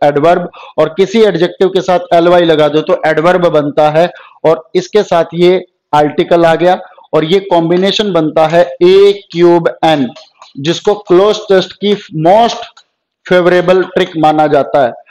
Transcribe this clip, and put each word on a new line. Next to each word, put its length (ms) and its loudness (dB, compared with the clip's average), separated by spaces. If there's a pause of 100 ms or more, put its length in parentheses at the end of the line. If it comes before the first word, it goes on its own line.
adverb, 460 0 (280)
और 200 0
किसी 240 0
adjective 460 0
के 140 -4
साथ 180 -2 (140)
एलवाई 300 2
लगा 240 2
दो 140 -2
तो 240 -2
adverb 420 0
बनता 420 0
है, 220 0 (340)
और 300 -2
इसके 280 -2
साथ 300 -2
ये 320 0 (280)
article 520 0
आ 100 2
गया, 260 0 (320)
और 120 0
ये 140 0
कॉम्बिनेशन 760 -2
बनता 340 0
है 220 0 (140)
ए 480 4
क्यूब 380 2 (160)
एन, 240 0 (500)
जिसको 340 -2
close 460 0
test 340 -2
की 220 -2 (280)
most 340 2 (720)
favorable 540 2
ट्रिक 340 -4
माना 300 2
जाता 380 0
है। 60 -4 (200)